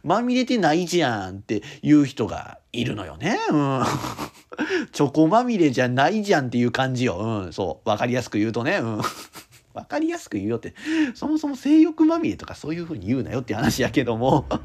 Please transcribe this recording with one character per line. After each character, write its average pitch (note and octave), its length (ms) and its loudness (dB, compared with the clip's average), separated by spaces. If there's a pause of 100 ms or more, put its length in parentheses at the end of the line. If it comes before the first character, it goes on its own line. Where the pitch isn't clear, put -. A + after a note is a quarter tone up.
ま F#3 180 2
み B3 140 0
れ B3+ 100 2
て B3 120 0
な D#3+ 160 4
い F3 120 2
じ E3+ 180 2
ゃ G#2 280 -2
ん G2 60 -12
っ - 20 -12
て G#2 240 -4 (180)
い C#3+ 120 2
う D3 120 8
人 A#2+ 220 -4
が - 320 -10 (120)
い A#2+ 140 -2
る - 100 -4
の G2+ 100 -8
よ D2+ 120 -14
ね。 G3 200 -2 (120)
う D3+ 60 2
ん。 C#3 280 2 (540)
<laughs> - 560 -6
チ D3+ 100 2
ョ C3 80 2
コ D#3+ 160 4
ま A3 160 4
み A#3+ 140 0
れ D#3 140 6
じ B2+ 100 0
ゃ B2 80 2
な C3+ 200 2
い G#3+ 140 0
じ G3+ 100 2
ゃ D3+ 80 4
ん B2+ 60 -4
っ - 20 -4
て B2 80 -2
い A#2+ 60 4
う A#2+ 80 2
感 C3 240 -2
じ B2 100 0
よ。 F2+ 120 0
う G#2 320 -4
ん。 D2 40 -14
そ F2+ 300 -4
う。 A2 60 -4
わ G#2 80 0
か B2 80 -2
り B2 80 -2
や B2+ 80 -2
す - 80 -12
く A2 80 -4
言 G#2+ 120 2
う - 20 -4
と A#2 120 -4
ね。 F3+ 140 0
う C3 80 -2
ん。 A2+ 220 -4
<laughs> - 40 -4 (640)
わ - 120 -12
か - 140 -4
り D#4+ 100 0
や E4+ 100 -6
す - 100 -18
く - 60 -6
言 G3 120 -4
う - 20 -2
よ A3+ 80 -2
っ - 20 -6
て。 - 140 -12 (420)
そ - 140 -6
も D#4 80 0
そ D4+ 100 -4
も C#4 80 -4
性 D4+ 240 4
欲 D#4+ 260 4
ま E4 140 4
み E4 100 0
れ F#2 60 -2
と - 100 -16
か - 100 -14
そ - 140 -10
う E3+ 60 -4
い E3+ 40 -6
う E3+ 40 -6
風 D3+ 160 -8
に F#2 80 -8
言 C3 120 2
う A2 40 -2
な - 80 -6
よ B2+ 80 -2
っ C#3 40 -6
て G#2+ 100 -6
話 - 280 0
や A2 80 2
け C3+ 140 2
ど A#2 140 -2
も。 C3+ 280 2 (200)